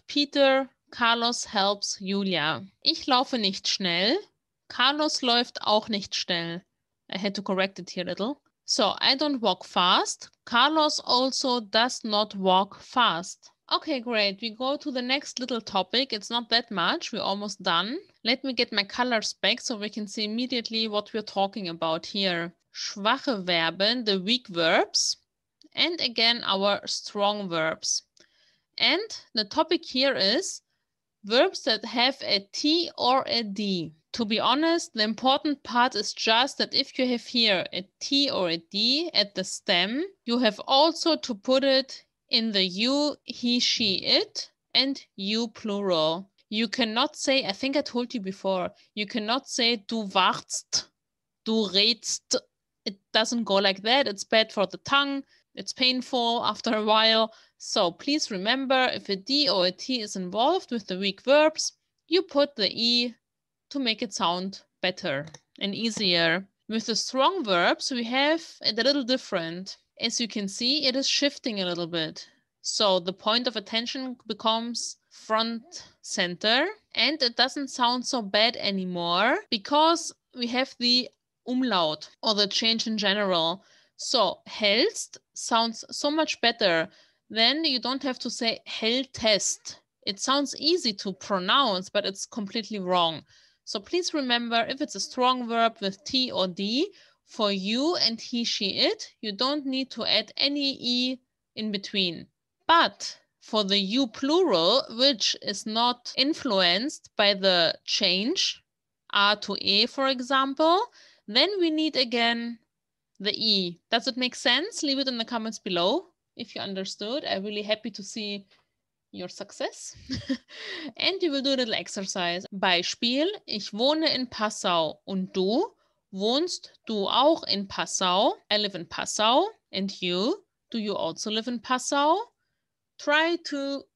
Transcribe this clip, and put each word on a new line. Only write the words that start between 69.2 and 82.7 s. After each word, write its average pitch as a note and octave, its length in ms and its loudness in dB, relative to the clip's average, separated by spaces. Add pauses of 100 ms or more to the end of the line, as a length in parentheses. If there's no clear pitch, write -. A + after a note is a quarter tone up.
As A#3 200 -4
you A#3 80 -2
can G3+ 200 -4
see, C4+ 380 0
it B3+ 100 0
is C4+ 120 0
shifting C4 520 0
a F#3 40 0
little F3 220 -2
bit. E3 420 -4 (320)
So G3 380 2
the F3+ 140 -4
point A#3 340 0
of A#3+ 100 -4
attention A#3+ 600 -6 (100)
becomes A3+ 680 -2 (120)
front A3+ 760 -4 (180)
center, G#3+ 640 0 (260)
and C#4 280 0
it A#3 140 -2
doesn't C4 320 0
sound B3 380 0
so B3+ 140 -2
bad G#3+ 360 2
anymore F#3 800 0 (120)
because D#4 640 2 (220)
we A#3+ 140 -4
have B3 300 -2
the B3 300 2 (380)
umlaut G#3 640 0 (120)
or A3 120 2
the G3+ 140 2
change A3+ 380 0